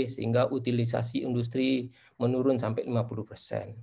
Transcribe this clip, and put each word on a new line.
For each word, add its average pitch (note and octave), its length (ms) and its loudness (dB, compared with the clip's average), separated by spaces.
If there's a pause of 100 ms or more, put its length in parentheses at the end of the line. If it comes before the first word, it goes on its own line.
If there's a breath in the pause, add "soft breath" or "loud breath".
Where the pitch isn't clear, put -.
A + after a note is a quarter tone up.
(120)
sehingga A#2 320 2
utilisasi A#2+ 800 0
industri B2+ 640 0 (320 soft breath)
menurun B2+ 400 4
sampai A2+ 240 -2
lima A#2 240 0
puluh A2 160 -6
persen. G#2+ 580 -8